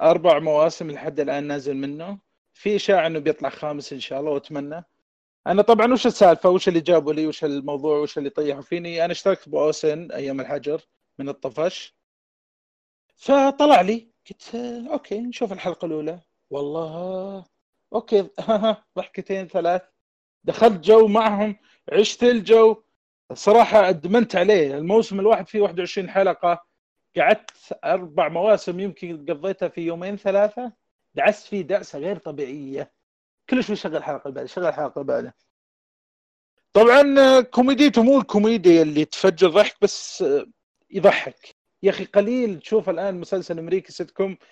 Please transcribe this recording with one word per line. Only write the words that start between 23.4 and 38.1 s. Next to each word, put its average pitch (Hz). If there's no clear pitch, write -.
أدمنت 190
عليه. 175
الموسم 196
الواحد 214
فيه 214
واحد 185
وعشرين 175
حلقة، 180
قعدت 202
أربع 165
مواسم 180
يمكن 170
قضيتها 175
في 170
يومين 170
ثلاثة. 208
دعست 175
فيه 202
دعسة 170
غير 180
طبيعية. 139
كل 254
شوي 208
شغل 160
حلقة 143
بعد، 131
شغل 170
حلقة 147
بعد. 131
طبعًا، 277
آه، 262
كوميديته 254
مو 269